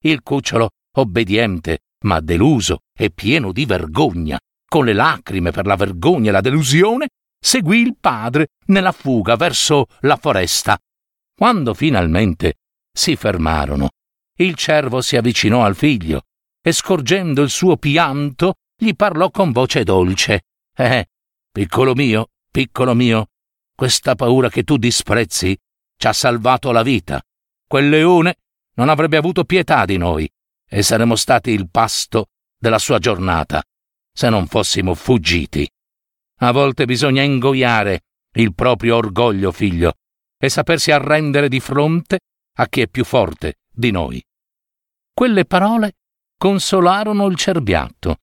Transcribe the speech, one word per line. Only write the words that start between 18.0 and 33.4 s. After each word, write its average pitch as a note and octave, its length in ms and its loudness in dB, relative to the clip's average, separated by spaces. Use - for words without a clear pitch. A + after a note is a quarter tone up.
gli A3 180 -2
parlò F3+ 360 0
con F#3 220 0
voce B2 320 0
dolce. F#2+ 580 0
Eh, A#2+ 320 0
piccolo B2+ 440 0
mio, A#2 360 0
piccolo B2+ 440 -2
mio, A#2 360 0
questa - 400 -2
paura B2 360 2
che A#2 140 -4
tu - 120 0
disprezzi A2 800 -2
ci - 100 -6
ha A#2 60 2
salvato B2 600 0
la A#2 100 2
vita. A2+ 380 -2
Quel C#3+ 220 0
leone E3 480 4
non A#2+ 140 0
avrebbe D#3 280 2
avuto E3+ 280 0
pietà F3+ 400 0
di F#2+ 120 -2
noi E2+ 340 -2
e G2+ 140 -2
saremmo A#2 340 2
stati A#2+ 340 0
il G2 200 -2
pasto - 600 -2
della A2 220 0
sua C3+ 200 0
giornata F2+ 640 -2